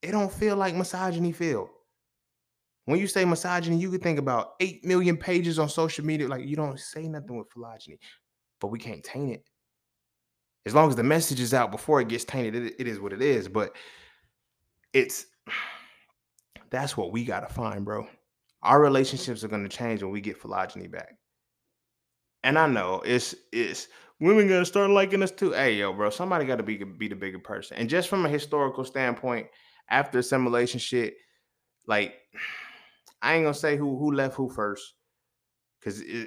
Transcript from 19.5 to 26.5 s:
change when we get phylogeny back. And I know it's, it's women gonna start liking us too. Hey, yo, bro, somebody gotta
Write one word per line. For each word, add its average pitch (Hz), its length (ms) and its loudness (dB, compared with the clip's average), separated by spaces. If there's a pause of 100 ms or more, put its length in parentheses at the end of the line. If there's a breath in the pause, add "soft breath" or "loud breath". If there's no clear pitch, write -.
change 113 340 -4
when 95 80 -6
we 104 100 -6
get 101 200 -8
phylogeny 95 460 -8
back. 92 280 -14 (1300)
And 139 160 4
I 160 80 6
know 92 380 0
it's, 120 300 0 (160)
it's 113 360 -4 (320 loud breath)
women 202 280 6
gonna 180 180 4
start 196 260 2
liking 190 320 4
us 185 80 0
too. 185 200 0
Hey, 123 240 2
yo, 101 180 0
bro, 104 160 0
somebody 175 360 -2
gotta 120 180 -2